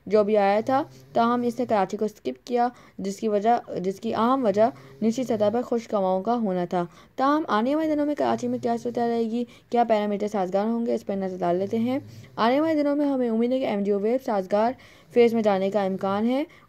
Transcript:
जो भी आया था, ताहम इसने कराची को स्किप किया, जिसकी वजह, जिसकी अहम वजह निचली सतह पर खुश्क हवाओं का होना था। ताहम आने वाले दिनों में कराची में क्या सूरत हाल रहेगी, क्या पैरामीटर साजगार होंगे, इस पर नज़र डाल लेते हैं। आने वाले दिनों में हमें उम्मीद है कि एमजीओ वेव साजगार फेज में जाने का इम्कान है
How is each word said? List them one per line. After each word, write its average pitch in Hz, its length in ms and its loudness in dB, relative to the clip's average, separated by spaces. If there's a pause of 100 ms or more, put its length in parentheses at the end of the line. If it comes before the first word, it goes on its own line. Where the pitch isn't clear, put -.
जो 208 160 4
भी 214 100 2
आया 202 280 4
था, 269 280 0 (240)
ताहम 240 300 2
इसने 240 220 -2
कराची 208 300 0
को 214 120 -2
स्किप 254 280 -8 (100)
किया, 240 240 0 (300)
जिसकी 196 280 -4
वजह, 208 320 2 (180)
जिसकी 196 340 -4
अहम 247 300 2
वजह 220 300 4 (300)
निचली 226 220 0
सतह 208 260 0
पर 233 120 -2
खुश्क 233 320 -4
हवाओं 190 280 0
का 226 100 -2
होना 185 340 -2
था। 175 220 -2 (300)
ताहम 294 300 2
आने 233 260 0
वाले 320 140 0
दिनों 294 180 0
में 294 100 -2
कराची 240 320 -2
में 247 120 -4
क्या 233 160 -2
सूरत 233 220 -6
हाल 233 100 0
रहेगी, 233 380 -2 (240)
क्या 240 140 4
पैरामीटर 208 440 0
साजगार 196 380 -2
होंगे, 233 280 -2
इस 226 80 -4
पर 196 140 -6
नज़र 190 220 -6
डाल 175 180 0
लेते 202 200 -2
हैं। 247 340 -2 (280)
आने 247 220 2
वाले 320 140 0
दिनों 285 220 2
में 294 100 0
हमें 254 240 0
उम्मीद 233 220 0
है 262 60 0
कि 269 60 -2
एमजीओ 202 340 -2
वेव 220 200 0
साजगार 214 580 0 (380)
फेज 233 200 6
में 233 80 0
जाने 196 280 2
का 202 140 0
इम्कान 196 400 -2
है 262 220 0 (220)